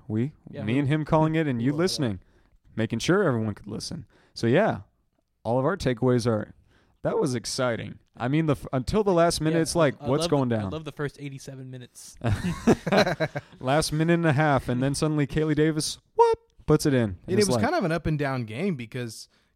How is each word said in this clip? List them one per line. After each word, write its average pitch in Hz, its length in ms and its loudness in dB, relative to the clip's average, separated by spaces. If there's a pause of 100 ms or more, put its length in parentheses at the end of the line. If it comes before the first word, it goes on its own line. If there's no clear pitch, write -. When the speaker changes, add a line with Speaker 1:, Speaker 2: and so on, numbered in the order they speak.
Speaker 1:
We, 117 240 -2 (180)
Speaker 2:
Yeah, 143 140 -10
Speaker 1:
me 113 100 0
Speaker 2:
we 139 60 2
Speaker 1:
and 139 80 0
him 156 160 2
calling 156 300 2
it 160 120 0
and 127 120 -2
Speaker 2:
we 113 60 -2
Speaker 1:
you 135 60 2
Speaker 2:
were 147 40 -2
all 151 40 -2
there. 170 60 2
Speaker 1:
listening, 123 360 -2 (560)
making 110 220 -2
sure 185 240 2
everyone 110 320 0
could - 140 -16
listen. - 360 -10 (300)
So, - 120 -2
yeah, 143 340 2 (640)
all 120 140 0
of 131 60 0
our 175 120 0
takeaways 123 500 2
are, 110 260 0 (500)
that 165 160 -2
was 151 160 0
exciting. 110 640 -4 (180)
I 120 120 -4
mean, 156 180 0
the 147 80 2
f-, - 180 -6
until 139 320 -2
the 196 80 2
last 170 280 2
minute, 156 180 0
Speaker 2:
Yeah, 165 40 2
Speaker 1:
it's - 140 -4
like, 151 240 4
Speaker 2:
I, - 60 -12
I - 20 -2
Speaker 1:
"What's 147 140 0
Speaker 2:
love 165 80 -4
Speaker 1:
going 139 180 2
Speaker 2:
the, 117 80 2
Speaker 1:
down?" 104 100 -2
Speaker 2:
I - 20 -4
love 156 160 -8
the 143 80 -12
first 147 280 -8
eighty-seven 135 500 -14
minutes. - 520 -20
Speaker 1:
<laughs> 165 1400 0
Last 147 320 0
minute 160 220 4
and 170 120 2
a 156 60 4
half, 139 360 2
and 123 140 0
then 139 120 0
suddenly 151 320 0
Kaylee 156 280 0
Davis, 151 440 0 (180)
whoop, 453 220 4 (280)
puts 156 200 4
it 143 80 4
in. 123 80 4
Speaker 3:
And 98 140 -2 (100)
Speaker 1:
it's 175 60 -6
Speaker 3:
it 190 40 2
was 208 140 4
Speaker 1:
like 120 120 2
Speaker 3:
kind 294 120 0
of 311 100 0
an 165 80 0
up 170 140 -4
and 156 120 0
down 135 260 -2
game 143 320 -4
because 120 520 -10 (280)